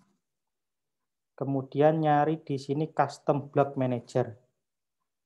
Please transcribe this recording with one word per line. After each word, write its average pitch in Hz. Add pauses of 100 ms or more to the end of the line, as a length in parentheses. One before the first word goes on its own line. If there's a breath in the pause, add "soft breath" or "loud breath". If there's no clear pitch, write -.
(1400)
kemudian 139
nyari 151
di 143
sini 147
custom 143
block 143
manager. 123 (840)